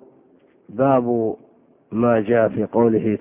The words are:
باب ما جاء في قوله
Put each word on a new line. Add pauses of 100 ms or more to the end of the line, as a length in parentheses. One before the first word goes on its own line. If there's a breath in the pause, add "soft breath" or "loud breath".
(680)
باب (560)
ما
جاء
في
قوله